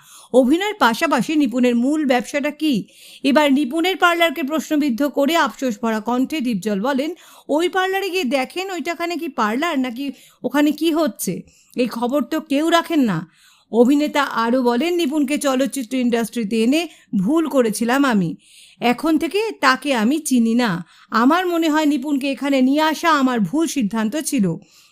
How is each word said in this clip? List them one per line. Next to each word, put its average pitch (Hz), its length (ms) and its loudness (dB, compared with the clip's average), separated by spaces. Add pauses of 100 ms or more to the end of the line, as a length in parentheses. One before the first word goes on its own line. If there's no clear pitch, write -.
(340)
অভিনয়ের 320 400 2
পাশাপাশি 269 640 0
নিপুণের 247 400 2
মূল 285 300 0
ব্যবসাটা 262 460 0
কি?" 294 360 -2 (360)
এবার 285 300 4
নিপুণের 311 440 0
পার্লারকে 339 460 2
প্রশ্নবিদ্ধ 285 600 -2
করে 285 320 0
আফসোস 262 460 0
ভরা 220 180 -2
কণ্ঠে 262 400 -2
ডিপজল 214 420 -2
বলেন, 277 320 -2 (360)
"ওই 330 200 2
পার্লারে 381 400 -2
গিয়ে 359 140 -2
দেখেন 277 480 -4
ওইটাখানে 339 440 -6
কি 330 120 -8
পার্লার 269 520 -2
নাকি 254 320 -4 (320)
ওখানে 294 280 2
কি 311 200 0
হচ্ছে, 226 500 -2 (340)
এই 247 120 0
খবর 240 360 -2
তো 320 160 -4
কেউ 311 300 -2
রাখেন 330 300 2
না।" 196 280 0 (440)
অভিনেতা 285 520 4
আরও 240 400 0
বলেন, 247 320 0
"নিপুণকে 294 420 0
চলচ্চিত্র 269 600 -2
ইন্ডাস্ট্রিতে 233 680 -2
এনে 311 240 0 (320)
ভুল 302 280 2
করেছিলাম 247 580 0
আমি, 196 300 0 (440)
এখন 254 380 0
থেকে 339 220 -2 (220)
তাকে 269 320 2
আমি 240 260 2
চিনি 233 360 0
না। 196 300 0 (240)
আমার 294 380 2
মনে 330 220 0
হয় 311 160 2
নিপুণকে 285 460 0
এখানে 269 300 0
নিয়ে 269 200 4
আসা 311 280 0
আমার 262 300 2
ভুল 269 280 0
সিদ্ধান্ত 220 500 -2
ছিল। 233 380 -2 (360)